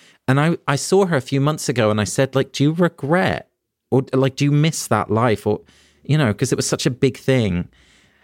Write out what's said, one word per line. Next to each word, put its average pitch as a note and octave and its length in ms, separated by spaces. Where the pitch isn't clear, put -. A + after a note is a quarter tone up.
And C3 120
I, D#3+ 180
I C#3+ 80
saw F#3+ 300
her E3+ 100
a C3 60
few C#3 180
months D3+ 300
ago A2+ 220
and G#2+ 100
I G#2 40
said, C3 280
like, C3+ 180
"Do - 120
you D3+ 100
regret? E3 760
Or, C3 120
like, C3 220
do - 80
you C#3+ 80
miss D3 360
that G#2+ 240
life?" A2 340
Or, G#2 160
you D3 140
know, A#2+ 160
'cause B2+ 180
it E3 40
was - 120
such - 200
a D3 40
big B2+ 260
thing. G#2 520